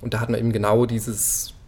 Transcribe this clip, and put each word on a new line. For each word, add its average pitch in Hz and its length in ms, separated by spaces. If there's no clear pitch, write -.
Und 120 120
da 110 80
hat 117 80
man 117 100
eben 113 140
genau 107 320
dieses 113 680